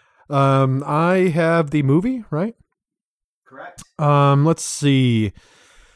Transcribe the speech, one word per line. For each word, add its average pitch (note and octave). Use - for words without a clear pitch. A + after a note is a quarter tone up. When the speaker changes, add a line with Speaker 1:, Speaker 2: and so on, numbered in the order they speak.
Speaker 1:
Um, C3+
I F3
have E3
the D3+
movie, G3+
right? F#3+
Speaker 2:
Correct. -
Speaker 1:
Um, C#3+
let's E3
see. B2+